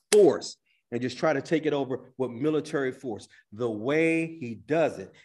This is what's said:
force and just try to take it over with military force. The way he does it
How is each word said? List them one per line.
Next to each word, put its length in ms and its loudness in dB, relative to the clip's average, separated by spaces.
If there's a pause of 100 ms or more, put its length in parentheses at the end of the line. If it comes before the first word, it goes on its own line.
(120)
force 440 6 (340)
and 120 -4
just 160 -6
try 160 2
to 80 -2
take 240 0
it 80 0
over 420 -4
with 140 -4
military 600 -2
force. 380 -10 (240)
The 180 -4
way 680 0
he 160 -8
does 440 0
it 140 -12 (120)